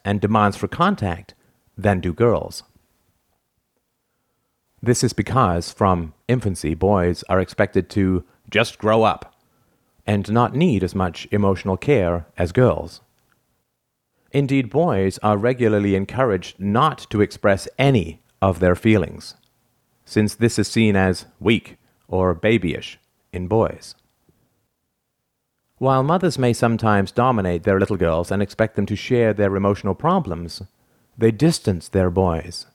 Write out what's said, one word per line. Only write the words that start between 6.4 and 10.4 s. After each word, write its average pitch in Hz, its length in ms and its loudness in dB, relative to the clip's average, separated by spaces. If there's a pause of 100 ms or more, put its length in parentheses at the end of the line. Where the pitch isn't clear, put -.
boys 87 560 0
are 95 100 2
expected 95 520 -2
to 92 320 0 (260)
just - 280 0
grow 110 260 2
up - 320 -2 (680)
and 101 260 -2
not 117 240 2